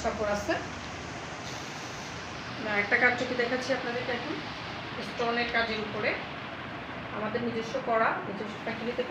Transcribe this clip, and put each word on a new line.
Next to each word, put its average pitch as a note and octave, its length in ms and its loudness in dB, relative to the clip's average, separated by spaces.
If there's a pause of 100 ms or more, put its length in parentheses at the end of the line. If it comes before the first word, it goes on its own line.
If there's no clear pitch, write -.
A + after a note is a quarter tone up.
কাপড় G#3+ 320 2
আছে। D#4+ 180 2 (2000)
না, G#3+ 60 0 (120)
একটা A#3+ 180 4
কারচুপি B3 400 4
দেখাচ্ছি B3 320 2
আপনাদেরকে B3 380 0
এখন A3 240 0 (720)
স্টোনের A#3 460 2
কাজের A3+ 260 2
উপরে। G#3+ 300 0 (1080)
আমাদের G#3+ 300 0
নিজস্ব A3+ 280 -2 (100)
করা, A3+ 240 6 (180)
নিজস্ব G#3 360 -4
ফ্যাক্টরিতে A3+ 480 -2